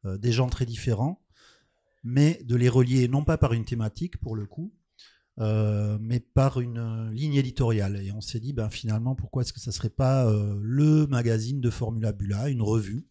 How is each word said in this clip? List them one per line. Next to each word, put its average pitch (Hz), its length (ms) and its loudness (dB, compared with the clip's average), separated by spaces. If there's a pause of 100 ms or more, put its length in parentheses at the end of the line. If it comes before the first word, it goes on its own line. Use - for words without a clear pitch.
euh, 98 120 -4
des 120 140 0
gens 127 160 2
très 127 180 -2
différents, 117 560 -4 (800)
mais 143 400 2
de 120 120 0
les 123 140 4
relier 123 380 4
non 139 160 0
pas 160 140 0
par 117 160 2
une 113 120 -2
thématique, 117 520 -6
pour 113 180 -6
le 104 100 -6
coup, 170 280 -12 (680)
euh, 107 600 0
mais 117 180 -2
par 135 400 2
une, 120 180 -4
euh, 113 340 -6
ligne 139 240 -2
éditoriale. 113 680 2
Et 98 80 -6
on 104 100 -8
s'est - 180 -8
dit, 131 140 -8
ben, 110 160 -2
finalement, 113 460 -2
pourquoi - 260 -4
est-ce - 120 -4
que - 60 -16
ça 113 120 -8
serait - 180 -4
pas, 131 400 2
euh, 104 320 2
le 151 460 4
magazine 117 540 0
de 120 80 2
Formula 110 420 -2
Bula, 101 380 -4
une 123 120 -2
revue 107 500 -2